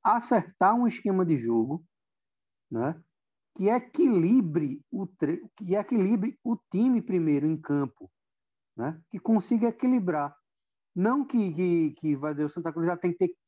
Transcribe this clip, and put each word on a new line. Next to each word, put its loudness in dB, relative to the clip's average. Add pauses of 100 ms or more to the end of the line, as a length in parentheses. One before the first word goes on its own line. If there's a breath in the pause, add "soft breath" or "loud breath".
acertar 2
um 2
esquema 0
de 2
jogo, 0 (840)
né? -4 (560)
Que 0
equilibre 2
o -6
tre-, -6 (140)
que -4
equilibre 0
o -2 (140)
time 2
primeiro 0
em 0
campo, -4 (640)
né? -8 (100)
Que -10
consiga 0
equilibrar. -2 (580)
Não 0
que, 0
que, 2
que -2
vai -6
dizer, -2
o -4
Santa -8
Cruz -2
já 0
tem -2
que -8
ter 0 (120)